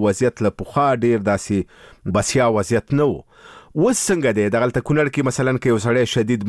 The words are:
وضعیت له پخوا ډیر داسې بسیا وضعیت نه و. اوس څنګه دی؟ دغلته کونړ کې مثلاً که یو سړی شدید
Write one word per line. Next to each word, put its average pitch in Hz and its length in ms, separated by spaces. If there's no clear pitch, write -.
وضعیت 110 440
له - 120
پخوا 143 300
ډیر 113 240
داسې - 880
بسیا 117 400
وضعیت 117 420
نه 147 140
و. - 20
اوس 208 280
څنګه 151 260
دی؟ 104 160
دغلته 117 340
کونړ 147 280
کې 135 120
مثلاً 131 380
که 131 80
یو 113 100
سړی 120 300
شدید 110 360